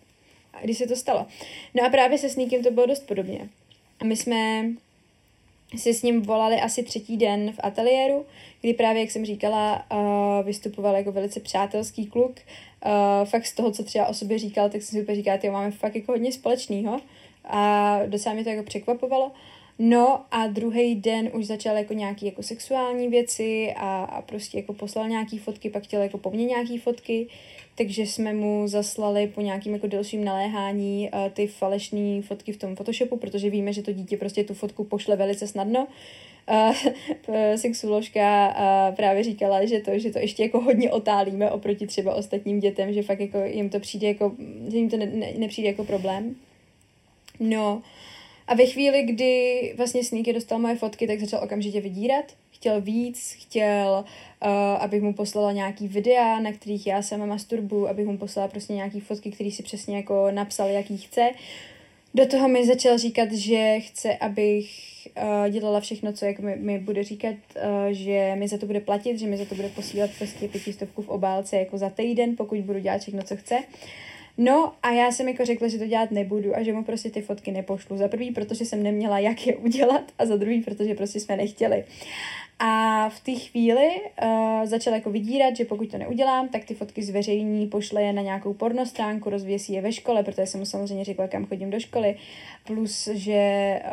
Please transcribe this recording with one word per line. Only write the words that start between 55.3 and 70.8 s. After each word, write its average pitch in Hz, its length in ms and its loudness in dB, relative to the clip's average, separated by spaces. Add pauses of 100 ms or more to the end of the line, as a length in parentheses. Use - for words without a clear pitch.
nějaký 202 360 -4
videa, 226 520 4
na 214 120 -2
kterých 208 360 -6
já 196 140 2
sama 208 240 -4
masturbuju, 208 640 -2
abych 202 180 -2
mu 202 120 -2
poslala 202 300 -4
prostě 202 260 -8
nějaký 202 260 -6
fotky, 208 320 -8
který 202 200 -6
si 202 120 -10
přesně 202 340 -8
jako 196 340 2
napsal, 202 380 -2
jaký 202 280 -2
chce. 240 320 2 (880)
Do 262 100 8
toho 269 220 4
mi 247 200 6
začal 247 300 6
říkat, 226 340 2
že 220 480 4
chce, - 380 -4
abych, 208 520 0 (460)
eh, 208 340 0
dělala 208 300 0
všechno, 208 340 -4
co 208 120 -6
jako 202 160 -2
mi, 202 140 -4
mi 202 240 -2
bude 202 240 -2
říkat, 208 320 -6 (200)
eh, 202 380 0
že 196 420 0
mi 202 120 -2
za 202 100 -4
to 214 80 -8
bude 208 140 -2
platit, 208 400 -2
že 220 80 -4
mi 196 100 -2
za 202 80 -6
to 202 100 -8
bude 196 140 -6
posílat 202 480 -4
prostě 208 300 -8
pětistovku 202 540 -8